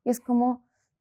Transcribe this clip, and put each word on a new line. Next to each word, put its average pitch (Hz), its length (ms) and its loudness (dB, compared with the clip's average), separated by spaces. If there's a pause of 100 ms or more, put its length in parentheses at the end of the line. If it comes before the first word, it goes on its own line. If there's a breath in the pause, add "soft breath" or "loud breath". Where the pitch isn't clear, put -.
y 247 60 -2
es 240 100 -2
como, 247 420 0 (400)